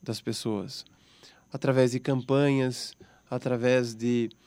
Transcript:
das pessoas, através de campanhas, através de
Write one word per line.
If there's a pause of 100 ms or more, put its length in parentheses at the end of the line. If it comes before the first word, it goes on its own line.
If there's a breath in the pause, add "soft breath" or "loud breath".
das
pessoas, (720 soft breath)
através
de
campanhas, (340 loud breath)
através
de (180 soft breath)